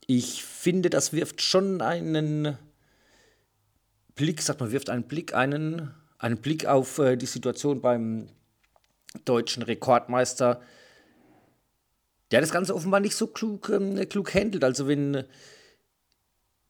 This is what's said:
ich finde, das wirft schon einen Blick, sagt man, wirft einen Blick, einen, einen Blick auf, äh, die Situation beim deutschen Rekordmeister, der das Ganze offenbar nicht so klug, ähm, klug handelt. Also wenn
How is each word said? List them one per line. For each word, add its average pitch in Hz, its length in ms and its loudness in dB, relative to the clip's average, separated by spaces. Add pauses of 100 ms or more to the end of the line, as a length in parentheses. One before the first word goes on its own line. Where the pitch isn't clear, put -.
ich 123 380 0
finde, 180 460 0
das 147 240 0
wirft 151 260 -4
schon 190 400 2
einen 151 800 0 (1600)
Blick, 156 260 -2
sagt - 180 -4
man, 117 100 -4
wirft 135 200 -4
einen 120 140 -4
Blick, 147 280 -8
einen, 147 640 -2 (240)
einen 117 180 -2
Blick 151 300 -4
auf, 135 320 2
äh, 131 180 4
die 123 80 -6
Situation 127 560 -2
beim 113 460 0 (960)
deutschen 120 380 0
Rekordmeister, 120 1000 2 (1700)
der 117 100 6
das 160 120 2
Ganze 185 240 0
offenbar 190 240 2
nicht 202 160 -2
so 220 100 -2
klug, 208 440 -6
ähm, 196 380 -2
klug - 240 -4
handelt. 196 300 0
Also 135 240 2
wenn 143 380 0 (1500)